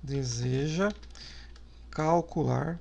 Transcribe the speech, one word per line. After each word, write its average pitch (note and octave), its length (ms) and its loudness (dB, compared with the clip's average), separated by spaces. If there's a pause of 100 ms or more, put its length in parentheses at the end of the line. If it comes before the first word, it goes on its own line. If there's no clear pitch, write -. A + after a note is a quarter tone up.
deseja C3+ 880 0 (1000)
calcular D#3 920 2